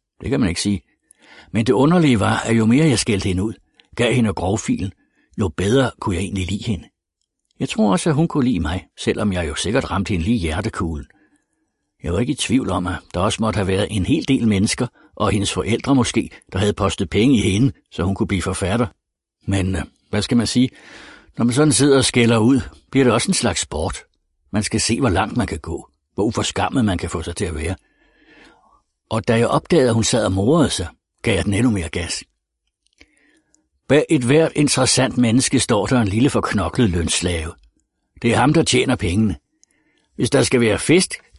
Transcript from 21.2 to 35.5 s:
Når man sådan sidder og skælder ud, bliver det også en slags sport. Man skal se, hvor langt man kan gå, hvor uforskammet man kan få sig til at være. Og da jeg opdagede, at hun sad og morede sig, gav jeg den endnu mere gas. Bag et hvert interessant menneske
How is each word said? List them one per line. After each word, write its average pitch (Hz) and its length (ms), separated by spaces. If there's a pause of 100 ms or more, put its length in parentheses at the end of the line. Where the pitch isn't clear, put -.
Når 113 80
man 123 80
sådan 147 180
sidder 135 260
og 127 80
skælder 117 320
ud, 117 240 (300)
bliver 135 120
det 120 100
også 120 140
en 190 60
slags - 280
sport. - 420 (480)
Man 104 120
skal 104 180
se, 110 180
hvor 131 100
langt 107 280
man 113 100
kan 82 120
gå, - 300 (260)
hvor 98 80
uforskammet 107 640
man 92 120
kan 85 120
få 87 120
sig 85 140
til 101 100
at 85 100
være. 78 200 (1300)
Og 113 180
da 113 100
jeg 117 100
opdagede, 127 400
at 113 60
hun 113 100
sad 107 220
og 98 60
morede 113 380
sig, 85 180 (340)
gav 110 140
jeg 85 100
den 101 80
endnu 117 180
mere 87 180
gas. - 340 (1600)
Bag 147 220
et 147 140
hvert 147 320
interessant 131 600
menneske 123 420